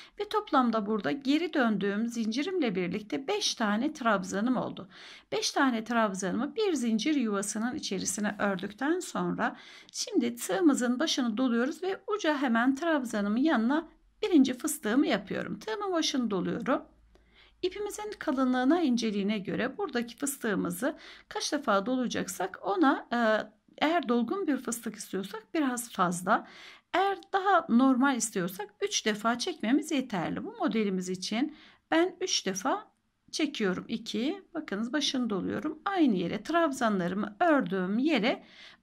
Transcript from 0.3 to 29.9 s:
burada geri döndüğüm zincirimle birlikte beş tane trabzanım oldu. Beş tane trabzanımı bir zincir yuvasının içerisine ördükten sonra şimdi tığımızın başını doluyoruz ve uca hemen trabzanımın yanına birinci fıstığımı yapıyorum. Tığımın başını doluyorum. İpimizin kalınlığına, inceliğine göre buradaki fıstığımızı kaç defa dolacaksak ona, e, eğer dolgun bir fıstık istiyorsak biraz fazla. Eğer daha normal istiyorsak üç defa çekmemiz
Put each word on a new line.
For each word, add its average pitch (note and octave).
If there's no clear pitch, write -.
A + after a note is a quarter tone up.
burada G#3+
geri D4+
döndüğüm G#3+
zincirimle A#3
birlikte G3+
beş G#4
tane A3+
trabzanım G#3
oldu. -
Beş G#4+
tane B3+
trabzanımı G#3+
bir G#4
zincir A#3+
yuvasının G#3+
içerisine G3
ördükten G#3
sonra F#3
şimdi A#3+
tığımızın B3+
başını C4
doluyoruz B3+
ve F#4+
uca F4
hemen B3+
trabzanımın A#3
yanına C#4
birinci D4
fıstığımı C#4
yapıyorum. -
Tığımın G#4
başını D4
doluyorum. F#3+
İpimizin G#4
kalınlığına, C4
inceliğine A3
göre F#3
buradaki A#3+
fıstığımızı A3+
kaç -
defa G3+
dolacaksak B3+
ona, F4+
e, A#3+
eğer D4+
dolgun B3
bir C4+
fıstık A#3
istiyorsak -
biraz B3+
fazla. F3+
Eğer F#4+
daha F#4+
normal C4
istiyorsak G3+
üç -
defa A3+
çekmemiz C#4+